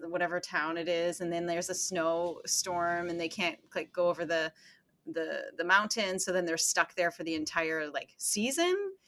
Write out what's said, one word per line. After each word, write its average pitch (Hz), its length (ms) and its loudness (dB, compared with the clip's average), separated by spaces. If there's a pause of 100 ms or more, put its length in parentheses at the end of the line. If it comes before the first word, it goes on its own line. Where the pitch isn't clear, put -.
whatever 175 380 -2
town 165 400 -2
it 170 100 -4
is, 170 320 0
and 170 120 -2
then 170 120 -2
there's 170 260 -2
a 180 40 -4
snowstorm 175 1400 0
and 170 80 -4
they 165 100 -2
can't, 170 300 -2 (160)
like, 165 180 -4
go 175 160 2
over 170 160 0
the, 160 260 0 (560)
the, 160 360 -4 (160)
the 165 60 -2
mountain, 196 540 4
so 185 140 -2
then 180 140 2
they're 165 100 0
stuck - 380 2
there 170 160 2
for 170 140 -6
the 160 100 -2
entire, 160 560 -2
like, 139 260 -8
season 302 600 0 (320)